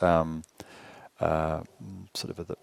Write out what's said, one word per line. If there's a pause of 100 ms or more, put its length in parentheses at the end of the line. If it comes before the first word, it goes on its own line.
um, (760)
uh, (520)
sort
of
a,